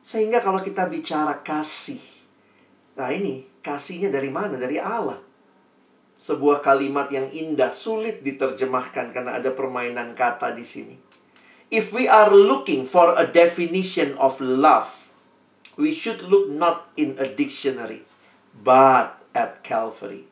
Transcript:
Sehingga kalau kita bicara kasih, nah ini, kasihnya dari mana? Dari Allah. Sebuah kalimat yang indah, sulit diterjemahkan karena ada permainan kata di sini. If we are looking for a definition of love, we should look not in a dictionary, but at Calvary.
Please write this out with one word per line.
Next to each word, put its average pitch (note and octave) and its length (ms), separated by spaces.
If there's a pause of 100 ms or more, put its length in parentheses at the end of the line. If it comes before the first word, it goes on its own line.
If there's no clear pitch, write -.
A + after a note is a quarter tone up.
Sehingga A3 400
kalau F#3+ 220
kita F#3 260
bicara D3+ 560
kasih, D3+ 560 (960)
nah C3 160
ini, E3 320 (160)
kasihnya E3+ 480
dari C#3 240
mana? F3+ 240
Dari C3+ 240
Allah. G#3+ 400 (960)
Sebuah C#3+ 400
kalimat C#3 540
yang C3+ 180
indah, D3+ 400
sulit A3 540
diterjemahkan C3 920
karena A#2+ 240
ada C3 160
permainan A#2+ 600
kata A#2+ 340
di A#2 160
sini. - 280 (760)
If A3 240
we B3+ 160
are G#3+ 240
looking G3+ 560
for E3+ 240
a - 160
definition E3+ 880
of C3+ 240
love, B2+ 720 (640)
we D#3 160
should F#3+ 320
look G3 240
not E3 480
in C3+ 240
a C3 80
dictionary, B2 720 (480)
but B2+ 680 (100)
at - 320
Calvary. G#2+ 680